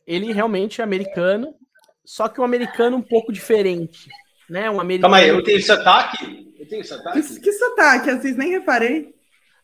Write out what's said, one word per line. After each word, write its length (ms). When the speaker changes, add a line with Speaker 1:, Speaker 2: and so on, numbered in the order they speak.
Speaker 1:
ele 280
realmente 480
é 20
americano, 680
só 240
que 140
um 20
americano 540
um 40
pouco 300
diferente, 800
né? 220
Um 100
americano 320
Speaker 2:
Calma 40
aí, 120
eu 140
tenho 180
sotaque? 960
Eu 100
tenho 160
sotaque? 380
Speaker 3:
Que, 180
que 120
sotaque? 580
Aziz, 260
nem 140
reparei. 640